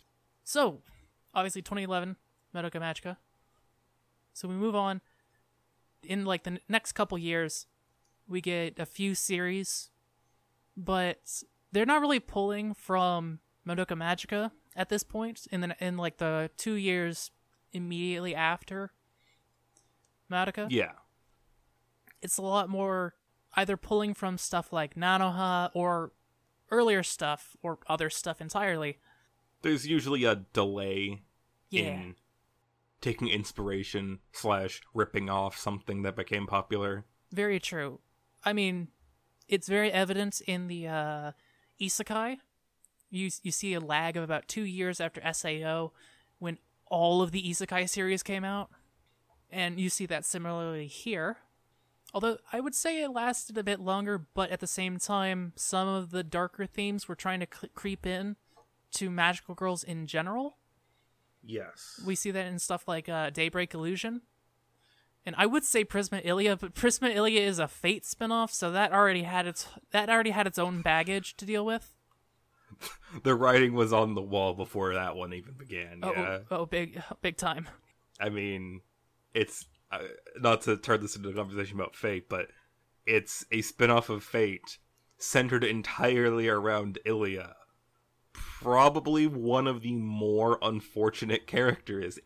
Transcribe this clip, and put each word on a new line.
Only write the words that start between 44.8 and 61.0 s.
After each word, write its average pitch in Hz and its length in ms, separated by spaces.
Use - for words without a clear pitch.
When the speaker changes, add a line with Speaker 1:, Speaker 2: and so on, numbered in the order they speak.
Speaker 1:
after 165 240
S 160 200
A 156 220
O 160 260
when 170 200
all 175 360
of 170 100
the 190 100
isekai 180 460
series 190 340
came 190 220
out. 202 240
And 175 300
you 185 80
see 180 180
that 160 200
similarly 170 600
here. 185 520
Although 220 260
I 233 80
would 269 140
say 330 280
it 285 80
lasted 240 460
a 214 60
bit 196 180
longer, 196 380
but 170 320
at 180 100
the 180 60
same 185 320
time, 190 580
some 190 320
of 190 220
the 180 140
darker 175 420
themes 202 420
were 175 60
trying 185 260
to 175 100
cl-, - 240
creep 196 300
in 190 320
to 190 180
magical 175 440
girls 180 300
in 160 240
general. 214 480